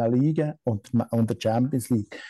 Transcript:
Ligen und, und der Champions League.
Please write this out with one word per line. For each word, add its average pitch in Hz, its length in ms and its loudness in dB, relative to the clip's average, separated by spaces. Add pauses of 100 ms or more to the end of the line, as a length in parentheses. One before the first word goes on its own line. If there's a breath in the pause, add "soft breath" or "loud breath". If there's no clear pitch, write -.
(120)
Ligen 151 420 2 (100)
und, 107 260 -4 (220)
und 117 180 2
der - 100 -4
Champions 123 500 0
League. 107 400 -2